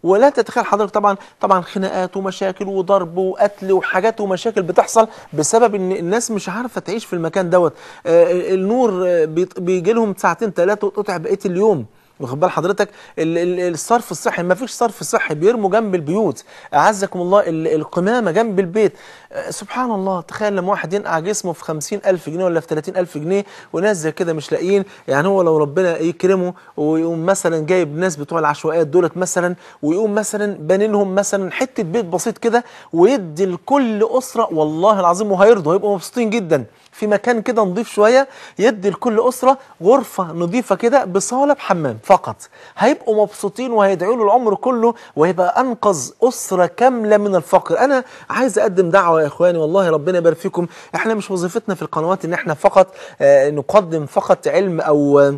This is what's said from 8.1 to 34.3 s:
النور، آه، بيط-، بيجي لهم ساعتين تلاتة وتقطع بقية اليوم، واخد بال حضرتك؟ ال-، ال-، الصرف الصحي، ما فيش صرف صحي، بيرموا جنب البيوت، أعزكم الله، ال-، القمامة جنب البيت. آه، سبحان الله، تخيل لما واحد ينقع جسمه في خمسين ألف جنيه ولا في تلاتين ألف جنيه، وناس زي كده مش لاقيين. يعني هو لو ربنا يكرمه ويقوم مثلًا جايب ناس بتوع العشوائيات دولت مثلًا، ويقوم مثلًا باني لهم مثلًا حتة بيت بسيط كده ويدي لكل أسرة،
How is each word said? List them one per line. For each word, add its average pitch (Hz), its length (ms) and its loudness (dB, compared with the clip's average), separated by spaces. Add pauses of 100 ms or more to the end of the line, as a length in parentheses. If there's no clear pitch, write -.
النور، 196 540 0
آه، 170 180 2
بيط-، 175 340 -4
بيجي 185 340 0
لهم 220 240 0
ساعتين 190 360 -2
تلاتة 202 340 0
وتقطع 196 300 -4
بقية 185 280 -4
اليوم، 180 400 0 (340)
واخد 135 200 -8
بال 180 120 2
حضرتك؟ 196 380 -2 (300)
ال-، 165 180 -2
ال-، 180 360 -2
الصرف 233 380 -2
الصحي، 175 320 -6
ما 180 120 2
فيش 233 160 -10
صرف 220 320 -4
صحي، 160 320 -2
بيرموا 196 340 0
جنب 208 260 0
البيوت، 170 480 -2 (300)
أعزكم 185 480 2
الله، 185 180 4
ال-، 160 280 -2
القمامة 175 640 0
جنب 202 280 0
البيت. 190 340 0 (380)
آه، - 180 -10
سبحان 240 420 -6
الله، 190 300 -4
تخيل 208 340 -4
لما 185 160 -2
واحد 165 220 -4
ينقع 202 260 -2
جسمه 180 340 -6
في - 100 -14
خمسين 160 420 -8
ألف 185 240 -2
جنيه 175 160 -4
ولا 170 140 0
في 151 80 -12
تلاتين 156 300 -6
ألف 175 200 -4
جنيه، 190 280 -2 (280)
وناس 190 240 0
زي 156 140 -4
كده 165 220 -4
مش 156 180 -6
لاقيين. 190 340 0 (220)
يعني 143 200 2
هو 196 140 2
لو 160 160 4
ربنا 156 420 0
يكرمه 180 540 0 (240)
ويقوم 160 480 -2
مثلًا 165 400 0
جايب 156 320 0
ناس 180 180 -2
بتوع 147 240 -6
العشوائيات 156 480 0
دولت 170 300 0
مثلًا، 175 380 -2 (260)
ويقوم 202 340 0
مثلًا 208 440 -4
باني 190 280 2
لهم 202 280 0
مثلًا 196 360 -2
حتة 254 320 -4
بيت 185 220 -2
بسيط 175 320 -4
كده 233 260 0 (300)
ويدي 180 520 2
لكل 220 640 0
أسرة، 226 420 -2